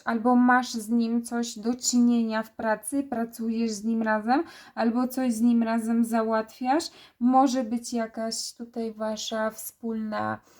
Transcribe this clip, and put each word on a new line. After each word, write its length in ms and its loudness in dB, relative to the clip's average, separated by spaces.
albo 300 2
masz 380 4
z 160 -6
nim 340 0
coś 360 -6
do 160 -2
czynienia 680 2
w 120 -18
pracy, 480 -2
pracujesz 680 -2
z 120 -8
nim 180 0
razem, 420 2
albo 320 0
coś 260 -2
z 80 -4
nim 220 4
razem 420 0
załatwiasz. 840 0
Może 440 4
być 300 -6
jakaś 600 -6
tutaj 400 -8
wasza 580 -4
wspólna 880 -6